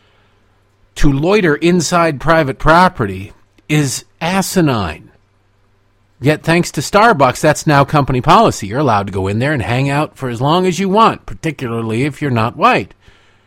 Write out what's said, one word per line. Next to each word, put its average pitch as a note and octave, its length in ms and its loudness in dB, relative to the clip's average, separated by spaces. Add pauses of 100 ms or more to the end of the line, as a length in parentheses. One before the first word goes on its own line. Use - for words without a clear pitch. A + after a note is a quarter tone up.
(960)
to D3 160 4
loiter E3 440 2
inside E3+ 640 0
private D#3 400 0
property A#2+ 760 0 (360)
is D3 340 -2 (160)
asinine. D#3 920 -2 (1120)
Yet, D3 220 -2
thanks E3 280 0
to D3 100 -6
Starbucks, F#3+ 580 2
that's D3+ 260 0
now C#3 200 4
company C3+ 340 0
policy. E3+ 480 2
You're A2+ 120 -4
allowed G#2+ 280 0
to F#2 60 -10
go F#2+ 140 -2
in G#2 120 -2
there C#3+ 140 -2
and B2+ 80 -4
hang B2+ 280 -2
out C#3+ 280 -4
for C3 100 -8
as A#2+ 140 -8
long E3+ 240 2
as F3+ 140 -2
you G3 100 -2
want, G3 360 -2
particularly A2+ 800 -6
if C#3+ 180 -8
you're D3 80 -6
not A#2 280 -4
white, F3+ 360 -2 (540)